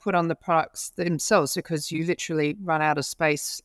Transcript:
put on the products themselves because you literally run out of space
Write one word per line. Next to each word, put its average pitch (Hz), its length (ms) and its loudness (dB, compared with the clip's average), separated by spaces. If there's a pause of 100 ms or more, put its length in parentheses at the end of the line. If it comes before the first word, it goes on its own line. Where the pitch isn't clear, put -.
put 185 140 2
on 170 100 2
the 165 80 0
products - 560 -2
themselves 170 640 2
because 165 380 -4
you 160 120 -2
literally 156 560 0
run 165 220 0
out 151 160 2
of 139 80 -2
space - 580 -2